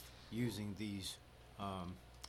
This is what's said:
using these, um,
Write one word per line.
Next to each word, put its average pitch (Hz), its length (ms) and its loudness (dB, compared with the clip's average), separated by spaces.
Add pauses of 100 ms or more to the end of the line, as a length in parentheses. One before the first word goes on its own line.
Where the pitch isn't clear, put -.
(300)
using 107 480 4
these, 101 380 0 (440)
um, 95 340 2 (340)